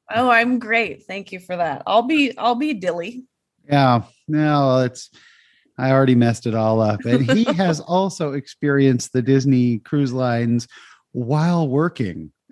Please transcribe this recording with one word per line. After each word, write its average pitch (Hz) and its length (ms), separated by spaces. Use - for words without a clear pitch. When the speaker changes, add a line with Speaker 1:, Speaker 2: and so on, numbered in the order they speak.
Speaker 1:
Oh, 247 200
I'm 240 280
great. 220 460
Thank 190 280
you 185 60
for 180 160
that. 165 320
I'll 214 140
be, 277 380
I'll 240 160
be 302 180
Dilly. 185 540
Speaker 2:
Yeah. 131 340
No, 147 520
it's, 127 320
I 131 140
already 135 240
messed 120 320
it 113 80
all 110 260
up. 107 240
And 123 260
he 220 140
Speaker 1:
<laughs> - 120
Speaker 2:
has 170 220
also 175 540
experienced 139 800
the 131 80
Disney 127 600
Cruise 139 340
Lines 120 520
while 151 560
working, 127 640